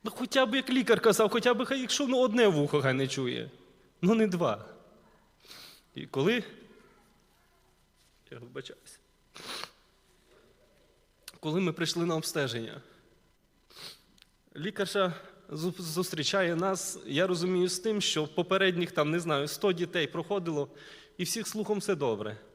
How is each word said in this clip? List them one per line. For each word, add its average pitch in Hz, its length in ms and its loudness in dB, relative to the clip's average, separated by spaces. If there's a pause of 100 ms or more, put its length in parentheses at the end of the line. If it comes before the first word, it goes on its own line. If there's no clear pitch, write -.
ну, 214 120 -8
хоча 262 300 2
б, 226 100 -2
як 262 140 0
лікар 233 300 4
казав, 214 300 6
хоча 240 240 2
б 214 120 0
хай, 269 160 -2
якщо, 269 260 0
ну, 254 120 4
одне 240 280 6
вухо 147 340 4
хай 131 120 4
не 135 140 0
чує, 123 420 -4 (520)
ну, 196 140 4
не 220 120 4
два». 156 380 -2 (1300)
І - 100 -12
коли, 185 380 0 (1900)
я - 80 -16
вибачаюся, 131 580 -16 (2500)
коли 156 220 -2
ми 170 120 0
прийшли 170 320 -2
на 170 100 0
обстеження, 120 680 -4 (1700)
лікарша 185 580 -2 (360)
зу-, 165 320 -6
зустрічає 170 760 0
нас, 185 500 -2
я 180 220 2
розумію, 180 420 0
з 180 100 -4
тим, 214 220 -2
що - 260 0
попередніх, 180 640 0
там, 151 200 2
не 170 80 0
знаю, 151 280 0
сто 190 260 0
дітей 170 340 -2
проходило, 165 640 -4 (480)
і 180 60 -4
всіх 208 240 -4
слухом 214 320 -2
все 190 160 0
добре. 107 420 -2 (180)